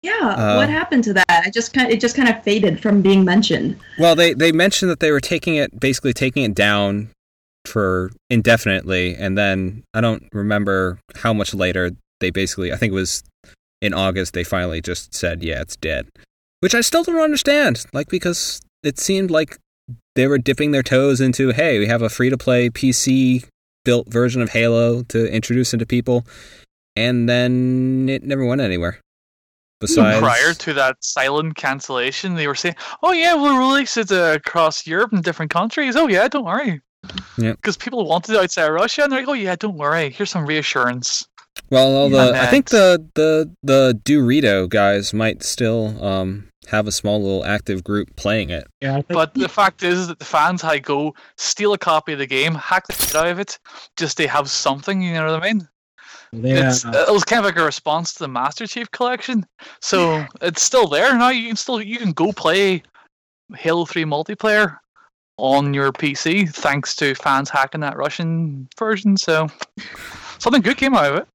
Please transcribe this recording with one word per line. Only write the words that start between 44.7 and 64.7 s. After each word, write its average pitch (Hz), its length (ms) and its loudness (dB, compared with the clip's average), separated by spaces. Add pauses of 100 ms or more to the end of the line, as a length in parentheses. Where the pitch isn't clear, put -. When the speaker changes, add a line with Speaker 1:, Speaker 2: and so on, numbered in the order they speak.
Speaker 2:
might 110 280 -2
still, 110 600 -2
um, 95 460 -4 (180)
have 107 180 0
a 107 60 -4
small 104 300 -2
little 98 240 -2
active 98 380 -4
group 104 340 -4
playing 101 320 -2
it. 82 180 -8 (140)
Speaker 4:
Yeah, 135 100 -4
I 135 40 -2
think 143 180 -6
Speaker 3:
But 160 220 0
the 262 120 -2
fact 196 340 -2
is 180 280 0
that 165 100 -12
the 147 60 -16
fans 170 360 0
had 160 120 0
to 143 80 0
go 147 340 -2 (220)
steal - 360 -2
a 190 40 0
copy 160 340 0
of 147 80 -6
the 139 80 -4
game, 139 280 0
hack 180 320 -2
the - 60 -10
shit - 220 -4
out 160 120 2
of 175 120 -2
it, - 180 -8 (380)
just 156 220 -6
to 156 100 0
have 139 220 -2
something. 165 520 -2
You 175 120 -2
know 160 180 -2
what 160 120 -2
I 208 100 0
mean? 190 140 -2 (680)
Speaker 4:
they, 127 280 0
uh, 131 80 2
Speaker 3:
It's, 123 140 0
it 143 300 2
was 196 100 2
kind 233 160 0
of 202 60 0
like 170 120 -2
a 170 60 0
response 156 520 -4
to - 40 -20
the 156 80 -8
Master 131 400 -6
Chief 240 240 -10
Collection. 247 540 -4 (360)
So 170 360 0
Speaker 1:
Yeah. 151 100 -6 (140)
Speaker 3:
it's 170 200 -4
still 240 260 4
there 208 300 2
now. 247 120 4
You 233 180 -2
can 226 80 -6
still, 226 260 -4
you 220 180 -10
can 208 120 -2
go 170 220 0
play 185 500 0 (720)
Halo 165 300 -2
three 165 180 -6
multiplayer 196 760 0 (600)